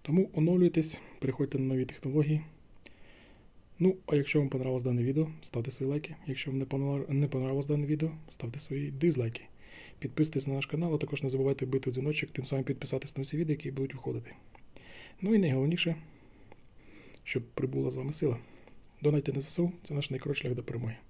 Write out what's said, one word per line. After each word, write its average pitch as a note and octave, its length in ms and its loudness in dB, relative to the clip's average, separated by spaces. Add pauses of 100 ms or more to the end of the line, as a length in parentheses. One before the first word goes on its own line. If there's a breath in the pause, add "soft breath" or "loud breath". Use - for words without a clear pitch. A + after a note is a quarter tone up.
Тому F3+ 320 2
оновлюйтесь, E3 680 4 (180 loud breath)
переходьте C3+ 400 0
на C3 60 0
нові C3 200 2
технології. D3+ 560 2 (1400 loud breath)
Ну, F#3 240 6
а - 100 2
якщо C#3+ 240 4
вам C#3 100 2
понравилось B2+ 340 0
дане B2 200 2
відео, C#3+ 240 2 (140)
ставте - 300 -4
свої C3+ 200 -2
лайки. D3+ 240 -4 (120)
Якщо C#3 240 -4
вам C3+ 80 0
не C3+ 60 0
понрав-, C#3 480 0
не C#3+ 140 4
понравилось C3+ 400 0
дане D3 180 2
відео, D3+ 260 0 (180)
ставте A#2 300 -8
свої C#3+ 320 -4
дизлайки. C3 500 2 (580 loud breath)
Підписуйтесь D3 480 0
на C3+ 60 -2
наш C#3 120 -2
канал, E3 300 0
а - 20 0
також C#3+ 260 -2
не C#3 60 0
забувайте C3+ 360 2
бити B2+ 240 0
у A#2+ 40 -2
дзвіночок, D3 380 -2
тим C3 140 -4
самим C3+ 200 0
підписатись C3+ 520 -4
на C#3 60 -2
всі C#3+ 140 -4
відео, D#3+ 140 0
які C#3+ 200 -2
будуть C3+ 220 -4
виходити. B2 420 -6 (880 loud breath)
Ну G3+ 140 4
і G#3+ 40 8
найголовніше, D#3+ 560 2 (1300 loud breath)
щоб A#2+ 200 -4
прибула C3+ 480 -2
з C3 40 -6
вами C3+ 180 -4
сила. C3+ 240 2 (640 loud breath)
Донайте D3 320 4
на C3+ 80 -2
З C#3 60 -8
С - 140 -2
У, F3 100 4 (160)
це D3 60 -6
наш C#3+ 160 -2
найкоротший C#3 320 -2
шлях B2 140 0
до A#2+ 80 -6
перемоги. A#2 320 -4 (140)